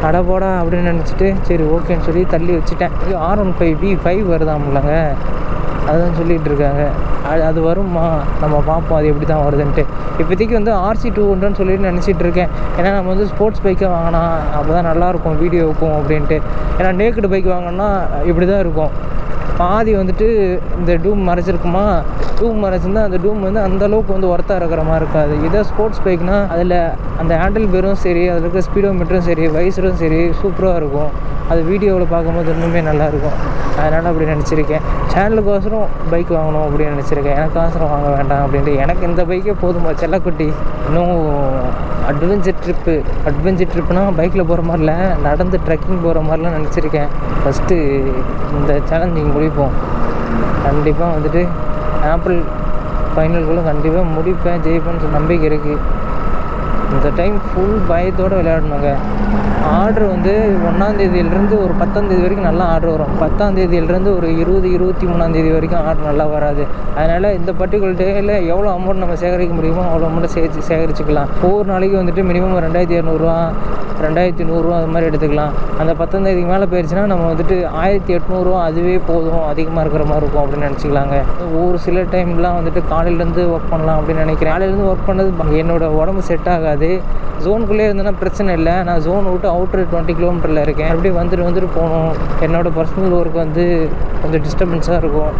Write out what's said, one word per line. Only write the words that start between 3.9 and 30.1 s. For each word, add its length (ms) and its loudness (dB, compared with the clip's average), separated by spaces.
ஃபைவ் 180 0
வருதாம்லங்க, 600 0
அதுதான் 320 2
சொல்லிட்டு 320 0
இருக்காங்க. 320 0
அது, 200 0
அது 100 0
வருமா, 360 0
நம்ம 260 2
பார்ப்போம் 300 0
அது 140 2
எப்படி 180 -2
தான் 160 2
வருதுன்ட்டு. 380 0
இப்போதைக்கு 380 0
வந்து 140 0
ஆர் 180 0
சி 140 -2
டூ 140 2
ஹண்ட்ரட்னு 300 0
சொல்லிட்டு 280 2
நினச்சிட்டு 380 0
இருக்கேன். 260 0
ஏன்னா 200 2
நம்ம 180 -2
வந்து 180 0
ஸ்போர்ட்ஸ் 320 0
பைக்கை 300 0
வாங்கினா 280 0
அப்போ 180 0
தான் 140 0
நல்லாயிருக்கும் 520 0
வீடியோவுக்கும் 560 2
அப்படின்ட்டு. 400 0
ஏன்னா 120 2
நேக்கடு 340 0
பைக் 200 0
வாங்கினோம்னா 360 -2
இப்படி 220 2
தான் 120 0
இருக்கும். 280 -2
பாதி 400 0
வந்துட்டு 260 0
இந்த 120 0
டூம் 240 0
மறைச்சிருக்குமா, 560 0
டூம் 240 0
மறைச்சிருந்தா 440 0
அந்த 160 0
டூம் 220 0
வந்து 220 -2
அந்த 200 0
அளவுக்கு 280 0
வந்து 180 0
ஒர்த்தா 260 0
இருக்கிற 300 -2
மாதிரி 140 0
இருக்காது. 300 0
இதே 220 2
ஸ்போர்ட்ஸ் 360 0
பைக்னா 300 0
அதுல 200 0
அந்த 100 0
ஹேண்டில் 320 0
பேரும் 300 0
சரி, 200 2
அதுல 120 0
இருக்க 220 0
ஸ்பீடோமீட்டரும் 640 0
சரி, 260 0
வைசரும் 480 0
சரி 180 2